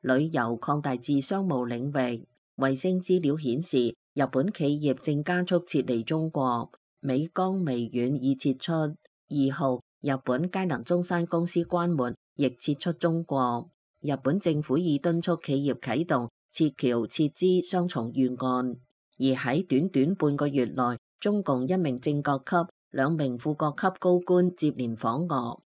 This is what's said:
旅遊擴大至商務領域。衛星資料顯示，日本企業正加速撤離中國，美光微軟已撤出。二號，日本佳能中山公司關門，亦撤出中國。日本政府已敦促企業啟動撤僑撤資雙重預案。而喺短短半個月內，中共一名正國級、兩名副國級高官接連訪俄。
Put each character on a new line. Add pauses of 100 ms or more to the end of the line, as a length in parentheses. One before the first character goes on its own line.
旅
遊
擴
大
至
商
務
領
域。 (300)
衛
星
資
料
顯
示， (200)
日
本
企 (140)
業
正
加
速
撤
離
中
國， (300)
美
光
微
軟
已
撤
出。
二
號， (180)
日 (120)
本
佳
能
中
山
公
司
關
門， (220)
亦
撤
出
中
國。 (320)
日
本
政
府
已
敦
促
企
業
啟
動 (240)
撤
僑
撤
資
雙
重
預
案。 (400)
而 (100)
喺
短
短
半
個
月
內， (220)
中
共
一
名
正
國
級、 (360)
兩
名
副
國
級 (120)
高
官
接
連
訪
俄。 (120)